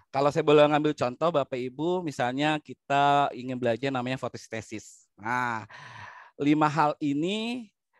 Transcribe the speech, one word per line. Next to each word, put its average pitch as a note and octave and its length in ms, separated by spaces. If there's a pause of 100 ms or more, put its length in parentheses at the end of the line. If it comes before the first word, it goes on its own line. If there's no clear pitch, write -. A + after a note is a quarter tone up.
(120)
Kalau C#3 160
saya D3+ 160
boleh D3+ 240
ngambil D3+ 240
contoh, C3+ 400
Bapak C3+ 240
Ibu, D3 480
misalnya C#3+ 560
kita C#3+ 720
ingin B2+ 240
belajar B2 320
namanya B2+ 320
fotosintesis. - 960
Nah, A#2 480 (720)
lima D3+ 320
hal D3+ 320
ini, G3+ 720 (300)